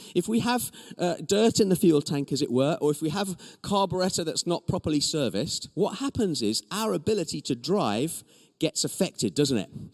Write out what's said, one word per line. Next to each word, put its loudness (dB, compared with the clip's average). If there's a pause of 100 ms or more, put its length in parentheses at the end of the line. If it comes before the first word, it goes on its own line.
(140)
if 0
we 2
have, 0 (260)
uh, 0 (100)
dirt 4
in 4
the 4
fuel 6
tank, -2
as 0
it -2
were, 2
or 4
if -4
we -2
have -4 (260)
carburetor 0
that's -4
not -2
properly 0
serviced, -2
what -2
happens -2
is 0 (100)
our -2
ability -2
to -2
drive 0 (360)
gets -2
affected, -2
doesn't 2
it? -2 (240)